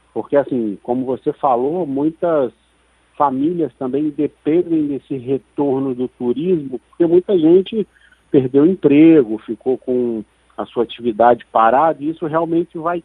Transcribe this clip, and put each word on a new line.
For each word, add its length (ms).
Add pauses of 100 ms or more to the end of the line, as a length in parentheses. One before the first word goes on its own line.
(140)
porque, 200
assim, 480
como 220
você 300
falou, 520
muitas 640 (640)
famílias 640
também 300
dependem 800
desse 320
retorno 760
do 140
turismo, 800
porque 180
muita 320
gente 480 (440)
perdeu 360
emprego, 760
ficou 320
com 480 (300)
a 120
sua 160
atividade 680
parada, 540
e 60
isso 160
realmente 500
vai 280